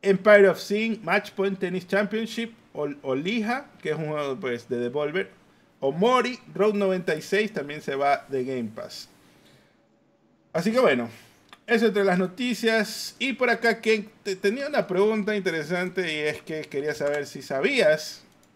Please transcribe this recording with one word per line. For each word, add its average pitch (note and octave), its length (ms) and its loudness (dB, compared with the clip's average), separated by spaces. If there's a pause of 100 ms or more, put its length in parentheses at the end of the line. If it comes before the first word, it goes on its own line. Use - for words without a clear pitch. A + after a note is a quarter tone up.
Empire G3 460 8
of E3+ 100 0
Sin, A3 440 -2
Match F#3 280 -2
Point G3 260 -2
Tennis F3+ 300 -4
Championship, A3 680 -2 (200)
o, D3 140 -4 (140)
o C3+ 140 -2
Liga, A3 500 -2 (160)
que D#3 80 -6
es D3+ 80 -2
un D#3 120 -4
juego, D3 300 -4
pues, A#2+ 300 -6
de B2 80 -2
Devolver, D3 540 -4 (480)
o C3+ 120 0
Mori, A#3+ 480 2 (140)
Road G3+ 220 2
noventa F#3+ 400 0
y D#3 80 -8
seis G#3+ 280 0
también D3 300 -8
se C#3 140 -6
va C#3 340 2
de C3+ 160 -2
Game B2 300 -4
Pass. - 340 -14 (1400)
Así F3 180 0
que A#3+ 80 2
bueno, B2+ 300 4 (560)
eso A3+ 220 2
entre G3+ 160 2
las F#3 160 2
noticias. A3 1000 -2
Y B3+ 160 -2
por B3 160 0
acá A#3 320 0
que A3 280 0 (120)
te, G3 140 -6
tenía A3+ 320 -2
una C#4 180 0
pregunta G#3 500 0
interesante F3+ 760 -2
y D3+ 60 -4
es D3+ 240 -2
que D#3 180 -8
quería D3 320 -4
saber C#3+ 320 -2
si C#3+ 160 -14
sabías D#3 840 0 (320)